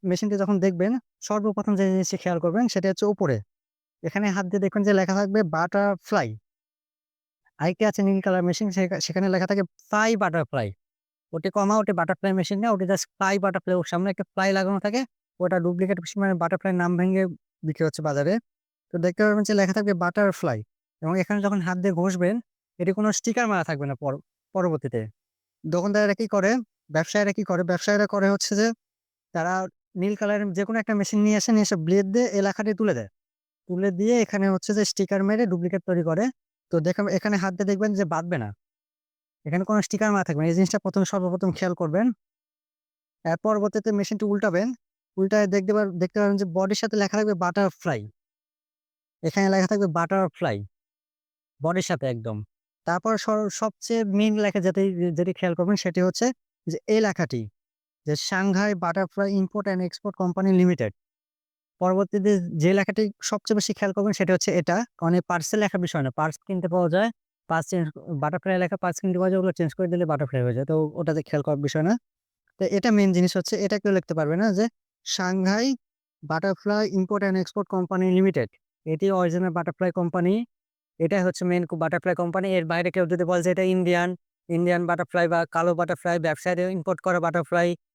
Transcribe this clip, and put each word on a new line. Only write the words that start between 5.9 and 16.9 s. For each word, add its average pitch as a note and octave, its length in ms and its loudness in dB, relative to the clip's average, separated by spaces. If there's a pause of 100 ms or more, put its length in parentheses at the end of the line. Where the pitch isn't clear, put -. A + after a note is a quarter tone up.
আরেকটি F3 280 0
আছে G3+ 180 0
নীল G3 180 2
কালার F#3 220 0
মেশিন, F3+ 280 0
সেখা-, F3+ 280 -2
সেখানে F#3+ 300 -2
লেখা F#3 180 0
থাকে G3 160 0
ফ্লাই A3 520 -2
বাটারফ্লাই। D#3+ 520 -2 (640)
ওটি E3 160 -4
কমা, G3+ 280 2
ওটি G#3+ 140 0
বাটারফ্লাই F3+ 420 -2
মেশিন F#3+ 260 -2
না, A3+ 120 0
ওটি F#3+ 140 0
just F3+ 200 -2
ফ্লাই G3 340 -2
বাটারফ্লাই। F#3 360 -2
ওর F3 120 -2
সামনে F3+ 240 -2
একটা F#3+ 120 -6
ফ্লাই G3 300 -2
লাগানো F#3+ 260 0
থাকে, G#3+ 220 -2 (380)
ওটা F3+ 200 0
ডুপ্লিকেট F3+ 400 0
মেশিন, F#3+ 220 -6
মানে G3 120 2
বাটারফ্লাই F3 400 -2
নাম F3 240 0